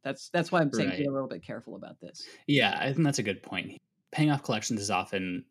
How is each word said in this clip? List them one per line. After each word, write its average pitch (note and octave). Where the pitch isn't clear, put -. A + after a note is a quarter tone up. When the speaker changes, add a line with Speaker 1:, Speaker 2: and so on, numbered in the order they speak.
Speaker 1:
That's, -
that's F3
why F3+
I'm D3
saying -
be -
Speaker 2:
Right. C#3+
Speaker 1:
a C#3
little C3+
bit -
careful A#2
about -
this. -
Speaker 2:
Yeah, C3
I C#3
think D#3+
that's C#3
a -
good G2
point. -
Paying D3+
off C#3
collections G#2+
is G2+
often F#2